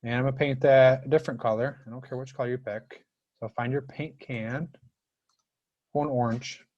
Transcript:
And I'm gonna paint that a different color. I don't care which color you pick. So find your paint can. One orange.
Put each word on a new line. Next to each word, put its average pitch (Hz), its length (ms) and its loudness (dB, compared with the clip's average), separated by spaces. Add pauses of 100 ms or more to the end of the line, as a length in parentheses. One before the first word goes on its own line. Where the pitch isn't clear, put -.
And 117 120 -6
I'm 123 100 0
gonna 135 120 0
paint 139 240 -2
that 131 460 8
a - 20 -10
different 147 320 0
color. 117 460 -2
I 117 40 -18
don't 127 160 -14
care 131 120 -10
which 131 160 -12
color 123 160 -4
you 127 80 -4
pick. 117 460 -12 (360)
So 110 80 -10
find 120 240 -6
your 139 100 -4
paint 147 380 -14
can. 123 480 -8 (1200)
One 147 160 -2
orange. 123 560 -4 (140)